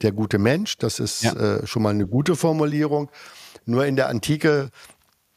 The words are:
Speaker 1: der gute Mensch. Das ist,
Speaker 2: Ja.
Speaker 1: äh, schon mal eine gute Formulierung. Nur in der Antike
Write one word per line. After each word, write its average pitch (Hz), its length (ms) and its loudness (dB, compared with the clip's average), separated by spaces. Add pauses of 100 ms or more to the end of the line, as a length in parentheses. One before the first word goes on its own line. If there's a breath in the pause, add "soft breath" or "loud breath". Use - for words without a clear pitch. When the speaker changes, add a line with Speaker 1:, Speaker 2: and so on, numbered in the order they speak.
Speaker 1:
der 107 120 2
gute 107 260 0
Mensch. 143 400 0
Das 117 200 -4
ist, - 240 -6
Speaker 2:
Ja. 113 120 2
Speaker 1:
äh, 104 320 0
schon 113 160 -2
mal 104 80 2
eine 104 160 0
gute 143 280 0
Formulierung. 151 760 0 (560 loud breath)
Nur 120 180 2
in 139 100 0
der 131 140 2
Antike 143 600 0 (680 loud breath)